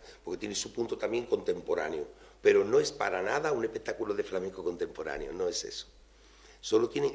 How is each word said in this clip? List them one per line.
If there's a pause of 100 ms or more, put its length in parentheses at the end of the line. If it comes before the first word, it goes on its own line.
(220)
porque
tiene
su
punto
también
contemporáneo, (340)
pero
no
es
para
nada
un
espectáculo
de
flamenco
contemporáneo,
no
es
eso. (720)
Solo
tienen